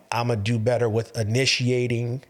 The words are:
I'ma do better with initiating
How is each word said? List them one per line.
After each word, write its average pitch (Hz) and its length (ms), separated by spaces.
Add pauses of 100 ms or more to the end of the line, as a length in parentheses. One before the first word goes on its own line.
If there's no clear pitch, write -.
(120)
I'ma 120 240
do 113 240
better 120 280
with 113 300
initiating 123 1120